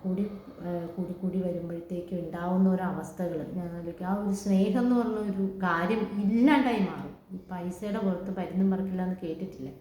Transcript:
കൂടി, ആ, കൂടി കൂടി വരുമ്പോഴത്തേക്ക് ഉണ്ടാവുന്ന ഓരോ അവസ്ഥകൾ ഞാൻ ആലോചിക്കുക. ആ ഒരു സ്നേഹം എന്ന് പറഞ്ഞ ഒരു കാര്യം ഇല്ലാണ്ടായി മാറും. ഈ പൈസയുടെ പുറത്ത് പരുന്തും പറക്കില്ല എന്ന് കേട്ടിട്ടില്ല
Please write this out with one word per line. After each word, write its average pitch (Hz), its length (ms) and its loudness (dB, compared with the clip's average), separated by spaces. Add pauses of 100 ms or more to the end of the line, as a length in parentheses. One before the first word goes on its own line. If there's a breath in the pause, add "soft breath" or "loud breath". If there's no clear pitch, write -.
കൂടി, 185 220 0 (340)
ആ, 170 260 -4 (120)
കൂടി 185 160 -4
കൂടി 185 280 -2
വരുമ്പോഴത്തേക്ക് 175 720 -4
ഉണ്ടാവുന്ന 175 540 2
ഓരോ 185 140 2
അവസ്ഥകൾ 160 720 -4
ഞാൻ 175 200 -6
ആലോചിക്കുക. 170 320 -8
ആ 190 80 0
ഒരു 202 220 0
സ്നേഹം 202 480 4
എന്ന് 247 120 4
പറഞ്ഞ 220 220 2 (140)
ഒരു 190 140 0 (180)
കാര്യം 185 380 2 (200)
ഇല്ലാണ്ടായി 240 580 6
മാറും. - 340 -2 (180)
ഈ 185 60 -10 (140)
പൈസയുടെ 180 480 -4
പുറത്ത് 190 360 -2
പരുന്തും 190 360 2
പറക്കില്ല 190 320 -2
എന്ന് 185 200 -2
കേട്ടിട്ടില്ല 160 460 -8 (120)